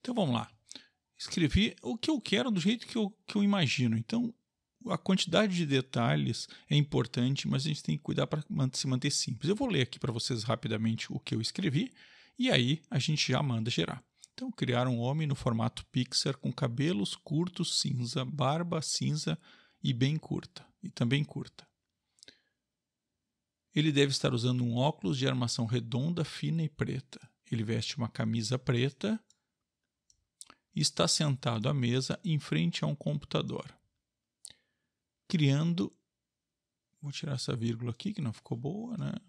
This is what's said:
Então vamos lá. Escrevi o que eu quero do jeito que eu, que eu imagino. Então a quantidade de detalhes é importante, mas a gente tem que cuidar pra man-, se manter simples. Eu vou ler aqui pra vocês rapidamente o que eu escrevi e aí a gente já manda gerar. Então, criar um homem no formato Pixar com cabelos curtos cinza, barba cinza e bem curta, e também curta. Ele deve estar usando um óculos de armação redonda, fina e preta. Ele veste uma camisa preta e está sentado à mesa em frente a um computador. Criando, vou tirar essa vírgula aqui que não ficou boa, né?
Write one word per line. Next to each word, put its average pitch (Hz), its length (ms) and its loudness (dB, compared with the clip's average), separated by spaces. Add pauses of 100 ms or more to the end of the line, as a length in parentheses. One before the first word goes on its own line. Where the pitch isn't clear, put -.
Então 247 140 -8
vamos 165 200 2
lá. 113 160 -2 (640)
Escrevi - 680 2
o 240 140 -4
que - 140 -2
eu 285 100 2
quero 247 300 0
do 190 100 2
jeito 220 260 2
que - 100 -8
eu, 208 140 0 (160)
que - 100 -4
eu 208 60 4
imagino. 139 540 4
Então 233 360 -2 (540)
a - 100 -2
quantidade 190 600 2
de 170 100 2
detalhes 131 840 0 (200)
é 147 80 4
importante, 135 720 2
mas 135 160 0
a 160 40 -2
gente 151 140 -4
tem 156 140 0
que - 60 -8
cuidar 147 240 0
pra 151 220 -4
man-, 135 240 0
se - 140 -4
manter 131 240 2
simples. - 380 -2
Eu 208 80 2
vou 269 120 0
ler 160 140 2
aqui - 160 -4
pra - 140 -2
vocês 113 320 -4
rapidamente 113 680 0
o 131 60 -4
que - 160 -4
eu 113 60 0
escrevi 170 520 0 (460)
e 254 120 2
aí 139 300 4 (100)
a - 80 2
gente 143 340 2
já 147 100 2
manda 117 280 0
gerar. - 320 -2 (360)
Então, 254 140 -6
criar 123 340 0
um 120 140 0
homem 143 260 0
no 139 80 0
formato 117 520 0
Pixar - 500 0
com 135 160 -4
cabelos 147 640 0
curtos 170 640 -2
cinza, 127 440 -2
barba 151 560 0
cinza 151 560 -2 (460)
e 135 100 0
bem 131 240 2
curta, - 480 -8 (160)
e - 80 -10
também 139 360 0
curta. - 420 -12 (2000)
Ele 156 160 4
deve 143 220 4
estar 139 200 0
usando 123 300 0
um 120 140 0
óculos 151 420 0
de 135 80 0
armação 123 400 0
redonda, 127 580 0
fina 156 380 -2
e 156 60 0
preta. - 520 -6 (300)
Ele 113 140 0
veste 113 320 -2
uma 113 120 -2
camisa 113 480 -2
preta 143 640 0 (1500)
e - 80 -2
está 170 280 2
sentado 131 600 0
à 147 60 2
mesa 131 500 0
em 160 140 0
frente 160 460 -2
a - 20 0
um 147 80 0
computador. - 840 -4 (1500)
Criando, 165 640 2 (1120)
vou 143 80 -8
tirar - 240 -6
essa 131 220 -4
vírgula 117 340 -2
aqui 202 220 -6
que 175 100 -6
não 113 100 -4
ficou - 240 -8
boa, 202 400 -6
né? 139 160 -4 (160)